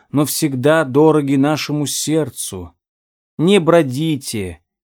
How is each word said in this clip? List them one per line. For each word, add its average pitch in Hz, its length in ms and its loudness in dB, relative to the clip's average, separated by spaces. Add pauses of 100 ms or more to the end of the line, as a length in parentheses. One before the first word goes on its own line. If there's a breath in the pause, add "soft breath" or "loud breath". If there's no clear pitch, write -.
(120)
но 143 140 0
всегда 147 600 0
дороги 143 500 2
нашему 147 500 0
сердцу. 131 880 -6 (640)
Не 190 220 4
бродите, 143 1040 -2 (220)